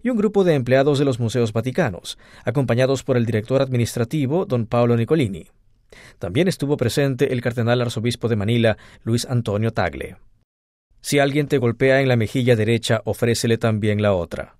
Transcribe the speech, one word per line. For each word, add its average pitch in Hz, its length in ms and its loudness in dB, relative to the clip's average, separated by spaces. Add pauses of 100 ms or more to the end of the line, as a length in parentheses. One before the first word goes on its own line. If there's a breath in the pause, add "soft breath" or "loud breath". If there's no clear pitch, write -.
y 240 60 0
un 247 60 -2
grupo 202 280 2
de 170 100 4
empleados 135 460 2
de 151 40 2
los 127 140 0
museos 117 340 0
vaticanos, 113 640 -4 (280 loud breath)
acompañados 127 580 0
por 127 140 0
el 117 100 2
director 113 340 0
administrativo, 131 880 -2
don 120 200 -2
Paolo 120 300 2
Nicolini. 113 520 -2 (720 loud breath)
También 104 260 -2
estuvo 147 300 -2
presente 135 560 0
el 123 80 -2
cardenal 120 400 0
arzobispo 117 480 -2
de 113 80 0
Manila, 110 400 2 (260 loud breath)
Luis 117 260 -2
Antonio 113 440 -2
Tagle. 82 460 -4 (840)
"Si - 180 -2
alguien 143 300 0
te 143 100 0
golpea 131 420 2
en 135 60 2
la 127 80 2
mejilla 120 400 2
derecha, 110 500 0
ofrécele 117 540 0
también 107 420 0
la 104 120 2
otra". - 480 -4